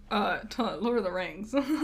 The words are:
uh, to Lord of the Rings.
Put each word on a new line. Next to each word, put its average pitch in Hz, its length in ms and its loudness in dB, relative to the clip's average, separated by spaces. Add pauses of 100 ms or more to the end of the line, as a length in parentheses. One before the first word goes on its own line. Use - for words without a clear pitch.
(100)
uh, 196 280 2
to 214 380 -2
Lord 240 220 2
of 208 60 2
the 180 80 0
Rings. 180 420 -4 (300)